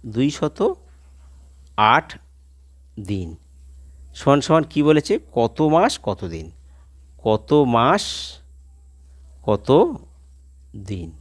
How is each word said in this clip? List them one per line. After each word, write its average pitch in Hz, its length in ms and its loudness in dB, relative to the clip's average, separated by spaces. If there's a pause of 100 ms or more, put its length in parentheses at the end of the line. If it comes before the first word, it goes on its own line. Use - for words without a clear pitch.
(160)
দুইশত 143 440 -4 (1300)
আট 156 140 2 (1000)
দিন 92 200 -6 (920)
সমান 143 260 4
সমান 160 260 2
কী - 80 -4 (100)
বলেছে? 156 240 2 (240)
কত 117 200 -2 (180)
মাস 185 180 2 (140)
কত 98 140 -6 (140)
দিন, 80 120 -12 (760)
কত 107 260 -2 (260)
মাস 135 280 2 (1400)
কত 104 220 -2 (1200)
দিন। 87 200 -10 (120)